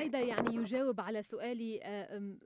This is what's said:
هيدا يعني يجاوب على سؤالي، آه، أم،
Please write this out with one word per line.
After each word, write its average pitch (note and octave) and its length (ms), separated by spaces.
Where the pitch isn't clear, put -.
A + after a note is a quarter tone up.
هيدا C#4 180
يعني A#3 360
يجاوب A#3 440
على G#3+ 220
سؤالي، A3+ 640
آه، G3+ 340
أم، G3+ 280